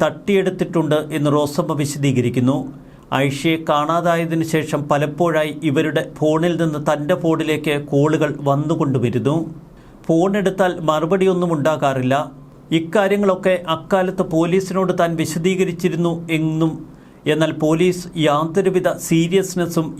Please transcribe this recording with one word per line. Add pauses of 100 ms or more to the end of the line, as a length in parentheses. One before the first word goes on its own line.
തട്ടിയെടുത്തിട്ടുണ്ട് (200)
എന്ന്
റോസമ്മ (100)
വിശദീകരിക്കുന്നു. (680)
ഐഷയെ (120)
കാണാതായതിനു
ശേഷം (100)
പലപ്പോഴായി (180)
ഇവരുടെ (160)
ഫോണിൽ
നിന്ന് (100)
തൻ്റെ
ഫോണിലേക്ക് (160)
കോളുകൾ (180)
വന്നുകൊണ്ടുവരുന്നു. (720)
ഫോൺ (100)
എടുത്താൽ (160)
മറുപടിയൊന്നും
ഉണ്ടാകാറില്ല. (640)
ഇക്കാര്യങ്ങളൊക്കെ (200)
അക്കാലത്ത് (100)
പോലീസിനോട്
താൻ (120)
വിശദീകരിച്ചിരുന്നു (260)
എന്നും, (600)
എന്നാൽ (100)
പോലീസ് (180)
യാതൊരുവിധ (200)
സീരിയസ്നെസ്സും (140)